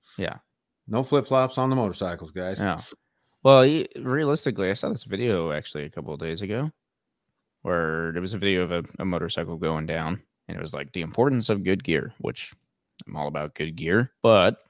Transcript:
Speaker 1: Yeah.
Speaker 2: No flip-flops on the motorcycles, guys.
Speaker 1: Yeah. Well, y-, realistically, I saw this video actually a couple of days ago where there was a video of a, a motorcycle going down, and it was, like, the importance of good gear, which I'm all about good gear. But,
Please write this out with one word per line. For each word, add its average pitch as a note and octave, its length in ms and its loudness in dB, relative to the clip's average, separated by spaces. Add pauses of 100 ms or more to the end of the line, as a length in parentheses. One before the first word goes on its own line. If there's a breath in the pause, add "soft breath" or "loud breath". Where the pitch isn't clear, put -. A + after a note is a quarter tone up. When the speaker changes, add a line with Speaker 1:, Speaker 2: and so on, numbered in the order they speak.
(160)
Speaker 1:
Yeah. - 200 -6 (500)
Speaker 2:
No A#2 160 0
flip-flops C3 540 2
on C3 140 2
the C3 60 2
motorcycles, F2 540 -4
guys. F2+ 280 -6
Speaker 1:
Yeah. F#2 200 -2 (640)
Well, C3+ 180 10
y-, D3 260 4 (100)
realistically, B2+ 720 -2
I G2 60 0
saw - 160 -4
this E3+ 140 -6
video G2 460 -2
actually D2+ 340 -6
a C#2+ 40 -10
couple D#2 240 -10
of D2 80 -10
days E2 220 -6
ago A#2 280 -4 (920)
where E2 500 -2
there E2+ 80 -4
was F#2 140 -6
a F#2+ 40 -8
video F#2+ 260 0
of E2+ 60 -6
a, F2 140 -2 (140)
a - 80 -6
motorcycle E2+ 500 -4
going D#2+ 300 -2
down, D#2+ 340 -4 (260)
and F2+ 120 -10
it - 20 -10
was, D#2 140 -10
like, C#2+ 180 -10
the F2+ 80 -8
importance A#2 480 0
of G2 160 0
good F#2 200 2
gear, D#2 340 0
which - 340 -8 (560)
I'm - 80 -10
all D2 120 -4
about D2+ 260 -8
good D#2+ 220 -6
gear. F2+ 360 2 (100)
But, G#2+ 360 8 (100)